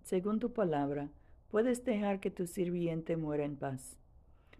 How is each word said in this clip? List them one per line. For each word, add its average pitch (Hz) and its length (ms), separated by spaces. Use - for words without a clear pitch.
según 202 340
tu 240 160
palabra, 147 560
puedes 240 340
dejar 202 360
que 196 100
tu 190 160
sirviente 170 720
muera 151 260
en 143 120
paz, 139 420